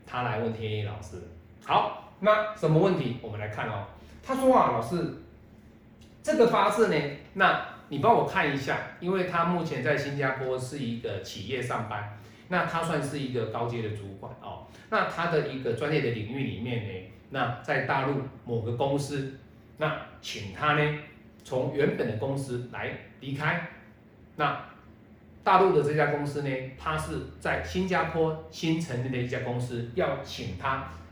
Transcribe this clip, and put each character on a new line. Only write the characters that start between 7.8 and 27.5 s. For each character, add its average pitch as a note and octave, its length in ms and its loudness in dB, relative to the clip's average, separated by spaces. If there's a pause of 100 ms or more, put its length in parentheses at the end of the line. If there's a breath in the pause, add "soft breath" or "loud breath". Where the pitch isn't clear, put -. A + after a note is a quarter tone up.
你 C#3 120 -4
帮 A3+ 140 8
我 - 120 4
看 D#3 280 0
一 C#3 40 0
下， C#3 200 -2 (220)
因 F3+ 140 -2
为 F#3 100 2
他 E3+ 220 2
目 F3 180 2
前 C3+ 180 -4
在 D3+ 140 2
新 C#3 220 -2
加 C#3 140 2
坡 B2+ 280 -2
是 C#3+ 200 -8
一 A#2 200 -4
个 G2+ 220 -4
企 G#2+ 260 -10
业 B2 140 -2
上 A2+ 260 -4
班， G#2 320 -8 (300 loud breath)
那 E3+ 160 2
他 E3 180 -2
算 D#3+ 180 0
是 C#3 180 -4
一 B2+ 120 -4
个 A2+ 140 0
高 A#2 240 -2
阶 A#2 140 -4
的 G#2 80 -4
主 G#2 120 -8 (160)
管 - 100 -12 (120)
哦。 - 260 -14 (220 loud breath)
那 G3+ 200 2
他 E3+ 180 -2
的 D3+ 200 2
一 C3 160 -6
个 A#2+ 80 0
专 D3 220 0
业 C#3+ 80 4
的 A#2+ 100 0
领 G#2+ 160 -4
域 C3 160 -4
里 G2 160 -4
面 A#2 240 -4
呢， F#2 260 -8 (200)
那 B2 340 -2
在 C#3 220 0
大 C3 200 0
陆 C#3+ 100 0 (300)
某 A2+ 180 0
个 A#2+ 100 -2
公 C#3+ 260 2
司， C3+ 400 -4 (380)
那 D3+ 180 0 (260)
请 G2 320 -10
他 D3 200 2
呢， D3+ 260 2 (440)
从 C3 300 -2
原 C#3+ 220 4
本 C3 100 0
的 G#2+ 120 -2
公 C3+ 200 -2
司 B2 360 -4
来 G#2+ 180 -6 (300)
离 C3+ 120 -6
开。 E3 340 -2 (680)
那 - 300 0 (800)
大 F#3+ 160 8
陆 F#3+ 100 8
的 D3+ 100 6
这 D3 140 2
家 D3 120 4
公 D3 180 0
司 C#3+ 160 -4
呢， C#3 80 -2 (280)
他 D#3 200 -2
是 D#3 160 -4 (260)
在 C3+ 240 -2